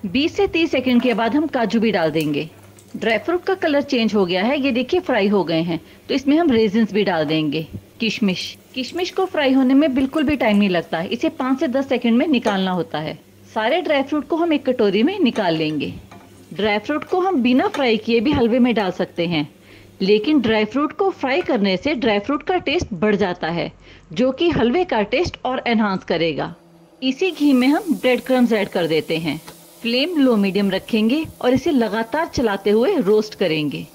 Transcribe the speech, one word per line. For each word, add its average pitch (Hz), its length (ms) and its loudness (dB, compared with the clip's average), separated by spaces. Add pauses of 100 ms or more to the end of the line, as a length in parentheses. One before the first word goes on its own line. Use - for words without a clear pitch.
बीस 254 320 -2
से 403 120 2
तीस 330 220 0
सेकंड 254 320 2
के 240 120 2
बाद 226 220 0
हम 311 100 2
काजू 233 340 0
भी 226 120 2
डाल 165 180 2
देंगे। 151 380 -2 (480)
ड्राई 220 220 0
फ्रूट 349 260 -2
का 381 120 0
कलर 294 260 0
चेंज 226 320 0
हो 202 120 2
गया 180 180 0
है, 277 160 0
ये 269 120 0
देखिए 254 280 0
फ्राई 220 280 0
हो 196 160 2
गए 160 180 0
हैं, 170 180 -4 (280)
तो 254 60 -2
इसमें 277 220 2
हम 330 140 2
रेजिन्स 220 420 2
भी 202 120 0
डाल 170 200 0
देंगे। 156 420 -2 (340)
किशमिश, 196 560 -4 (180)
किशमिश 330 360 -6
को 381 160 -2
फ्राई 294 260 0
होने 262 220 4
में 285 200 4
बिल्कुल 269 280 0
भी 285 140 0
टाइम 226 200 2
नहीं 202 120 4
लगता 170 300 -2
है, 180 100 -6
इसे 233 220 -2
पाँच 262 300 -2
से 330 80 0
दस 269 200 -2
सेकंड 240 300 2
में 294 100 2
निकालना 208 420 0
होता 165 280 -4
है। 156 200 -8 (360)
सारे 240 280 0
ड्राई 285 200 0
फ्रूट 285 240 -4
को 339 100 -2
हम 330 160 0
एक 277 140 -2
कटोरी 214 360 2
में 381 160 0
निकाल 226 380 0
लेंगे। 151 360 -4 (600)
ड्राई 208 240 0
फ्रूट 294 260 -4
को 359 160 -2
हम 359 220 0
बिना 254 260 2
फ्राई 254 300 0
किए 226 220 0
भी 262 120 0
हलवे 247 260 2
में 247 160 4
डाल 190 180 0
सकते 175 340 -4
हैं, 156 220 -2 (520)
लेकिन 214 400 2
ड्राई 220 240 2
फ्रूट 269 280 -2
को 392 200 0
फ्राई 285 300 -2
करने 202 340 0
से 285 200 -2
ड्राई 220 240 0
फ्रूट 277 220 -4
का 269 180 -2
टेस्ट 285 340 -4
बढ़ 208 220 0
जाता 180 340 -2
है, 170 200 -4 (420)
जो 247 200 0
कि 330 180 0
हलवे 269 360 0
का 226 180 0
टेस्ट 285 400 -4
और 254 220 -4
एनहांस 214 380 0
करेगा। 165 500 -2 (480)
इसी 269 280 -2
घी 294 220 2
में 247 160 4
हम 320 140 2 (100)
bread 240 280 2
क्रम्स 247 320 2
ऐड 202 160 0
कर 175 180 -2
देते 160 320 0
हैं। 160 220 -4 (420)
Flame 262 340 -2
low 262 200 4
medium 196 340 2
रखेंगे 220 540 0 (160)
और 254 140 2
इसे 262 160 0
लगातार 233 560 0
चलाते 208 440 -2
हुए 240 260 4
roast 214 380 2
करेंगे। 156 600 -2